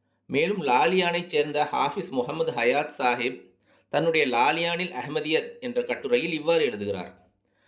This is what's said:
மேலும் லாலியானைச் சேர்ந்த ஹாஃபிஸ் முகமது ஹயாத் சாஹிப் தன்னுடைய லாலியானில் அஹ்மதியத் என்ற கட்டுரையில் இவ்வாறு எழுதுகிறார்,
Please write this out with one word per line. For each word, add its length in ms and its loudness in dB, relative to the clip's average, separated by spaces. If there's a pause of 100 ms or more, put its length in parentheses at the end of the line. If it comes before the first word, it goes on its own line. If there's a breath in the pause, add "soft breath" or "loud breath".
(260)
மேலும் 360 0
லாலியானைச் 600 2
சேர்ந்த 480 0
ஹாஃபிஸ் 380 -2
முகமது 420 -2
ஹயாத் 460 2
சாஹிப் 420 0 (480 soft breath)
தன்னுடைய 380 2
லாலியானில் 680 0
அஹ்மதியத் 640 -2
என்ற 240 -2
கட்டுரையில் 480 0
இவ்வாறு 320 2
எழுதுகிறார், 640 -6 (380 soft breath)